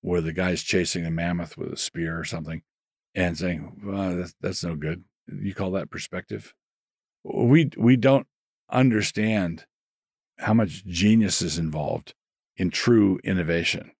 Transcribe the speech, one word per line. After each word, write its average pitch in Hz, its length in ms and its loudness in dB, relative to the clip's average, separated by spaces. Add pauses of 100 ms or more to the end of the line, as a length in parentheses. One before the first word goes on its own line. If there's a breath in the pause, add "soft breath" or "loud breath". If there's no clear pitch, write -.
where 87 200 0
the 80 120 -4
guy's 90 320 -2
chasing 87 420 -2
a 82 60 -4
mammoth 85 440 -4
with - 160 -8
a - 40 -10
spear 82 420 -6
or 78 60 -8
something 78 380 -8 (520)
and 87 240 -2
saying, 85 460 -6
"Well, 98 320 -4
that's, 87 240 -8
that's 95 240 -6
no 85 100 -4
good. 78 300 -6 (240)
You 98 260 -8
call 95 180 -4
that 92 180 -6
perspective?" - 640 -12 (680)
We, 151 540 4
we 120 200 6
don't 131 300 4 (420)
understand 107 960 0 (720)
how 110 140 -2
much 104 320 2
genius 101 560 4
is 82 180 -4
involved 78 540 -4 (440)
in 92 140 0
true 104 540 4
innovation. 85 760 -2